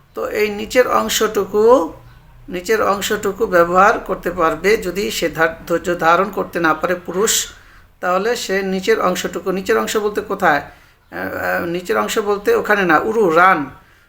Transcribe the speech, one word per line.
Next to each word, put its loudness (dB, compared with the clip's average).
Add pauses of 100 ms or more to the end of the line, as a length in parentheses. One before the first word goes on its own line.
(160)
তো -6
এই -2
নিচের 0
অংশটুকু, 2 (560)
নিচের -2
অংশটুকু -2
ব্যবহার 4
করতে -6
পারবে। 0
যদি -4
সে -2
ধা-, -2
ধৈর্য -2
ধারণ 2
করতে -6
না 2
পারে -2
পুরুষ, -2 (520)
তাহলে -2
সে -4
নিচের 0
অংশটুকু, -4
নিচের 0
অংশ -2
বলতে -2
কোথায়? 0
আহ, -20
আহ, -4
নিচের -4
অংশ -2
বলতে 0
ওখানে 2
না, 4
উরু, 2
রান, 4 (400)